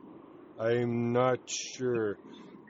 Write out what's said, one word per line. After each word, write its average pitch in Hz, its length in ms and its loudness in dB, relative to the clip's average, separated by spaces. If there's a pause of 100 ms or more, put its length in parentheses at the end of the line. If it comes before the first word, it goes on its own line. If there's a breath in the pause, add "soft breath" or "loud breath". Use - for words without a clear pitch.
(580)
I'm 120 540 2
not 127 260 4 (100)
sure. 117 720 -2 (520 soft breath)